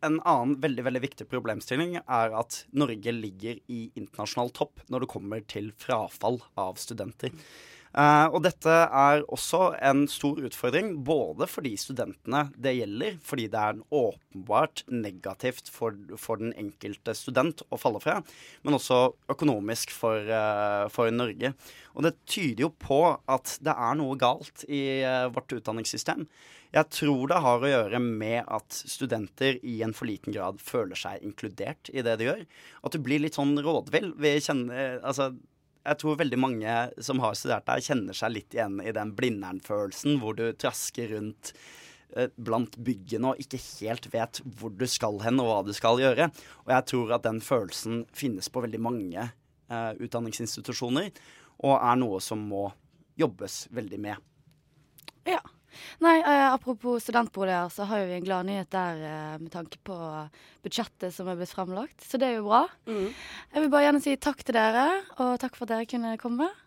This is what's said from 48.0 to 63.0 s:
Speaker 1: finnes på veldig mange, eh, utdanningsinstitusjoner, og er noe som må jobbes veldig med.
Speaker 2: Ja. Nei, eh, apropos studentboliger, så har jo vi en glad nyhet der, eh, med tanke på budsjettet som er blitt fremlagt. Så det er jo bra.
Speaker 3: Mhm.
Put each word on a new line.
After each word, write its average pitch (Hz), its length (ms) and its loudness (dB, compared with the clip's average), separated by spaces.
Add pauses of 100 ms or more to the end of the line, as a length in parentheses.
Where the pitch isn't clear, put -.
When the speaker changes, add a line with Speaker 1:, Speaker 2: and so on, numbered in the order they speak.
Speaker 1:
finnes 107 340 -4
på 127 140 -4
veldig 113 180 -4
mange, 113 500 -4 (380)
eh, 117 320 -4
utdanningsinstitusjoner, 120 1120 -4 (520)
og 139 180 4
er 120 140 6
noe 113 220 0
som 107 300 -6
må 101 240 -4 (460)
jobbes 98 520 -2
veldig 104 280 -8
med. 101 180 -6 (1120)
Speaker 2:
Ja. 339 140 0 (640)
Nei, 330 160 10
eh, 277 320 6
apropos 247 500 0
studentboliger, 190 680 0
så 202 140 -6
har 208 140 0
jo 190 60 0
vi 180 120 -4
en 175 60 -6
glad 185 200 -2
nyhet 196 240 -4
der, 180 280 -2 (120)
eh, 156 300 -8
med 165 120 -12
tanke 170 320 -12
på 190 140 -10 (640)
budsjettet 190 520 -6
som 185 140 -8
er 185 60 -2
blitt 175 140 -6
fremlagt. 190 560 -8
Så - 160 -4
det 262 80 2
er 240 80 0
jo 214 80 -4
bra. 233 240 6 (180)
Speaker 3:
Mhm. 214 280 -2 (400)